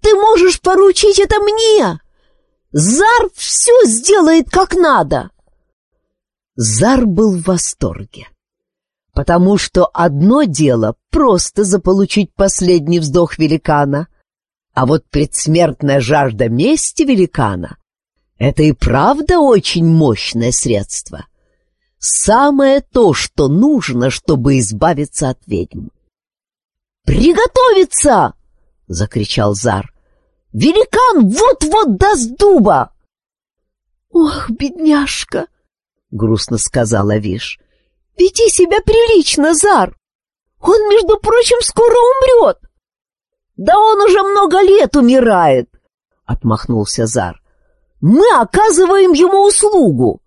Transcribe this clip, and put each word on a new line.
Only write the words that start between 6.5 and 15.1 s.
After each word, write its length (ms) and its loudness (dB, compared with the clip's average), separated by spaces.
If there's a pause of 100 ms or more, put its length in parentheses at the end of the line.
Зар 520 -2
был 280 0
в 100 -8
восторге, 840 -8 (840)
потому 460 0
что 340 0
одно 520 0
дело 520 -2 (140)
просто 540 0
заполучить 680 -2
последний 680 0
вздох 380 -2
великана, 720 -2 (640)
а 140 -2
вот 240 -2